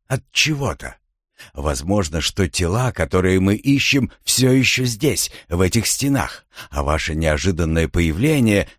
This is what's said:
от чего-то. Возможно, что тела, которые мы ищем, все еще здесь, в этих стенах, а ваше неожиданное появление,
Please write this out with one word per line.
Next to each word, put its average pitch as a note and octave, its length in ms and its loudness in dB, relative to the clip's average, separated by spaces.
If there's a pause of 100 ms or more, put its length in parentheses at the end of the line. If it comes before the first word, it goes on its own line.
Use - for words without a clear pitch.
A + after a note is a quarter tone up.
от C3+ 240 -6
чего-то. C#3 680 -4 (560)
Возможно, D2+ 680 -2
что - 260 -2
тела, G#2+ 440 -2
которые F#2 480 2
мы G2 160 2
ищем, C3+ 540 0 (140)
все B2+ 280 2
еще B2+ 320 2
здесь, A#2+ 460 -2 (200)
в F2 100 0
этих F#2+ 260 2
стенах, C3+ 600 -2 (240)
а C#2+ 120 -4
ваше D2+ 320 -2
неожиданное D#2+ 760 0
появление, G2+ 800 2 (100)